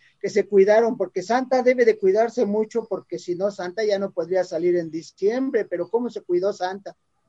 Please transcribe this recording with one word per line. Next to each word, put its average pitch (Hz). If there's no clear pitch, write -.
que 196
se -
cuidaron? 208
Porque 185
Santa 247
debe 247
de 214
cuidarse 220
mucho, 214
porque 180
si 175
no, 190
Santa 190
ya 208
no 196
podría 180
salir 175
en 165
diciembre, 220
pero 170
¿cómo 240
se 214
cuidó 180
Santa? 185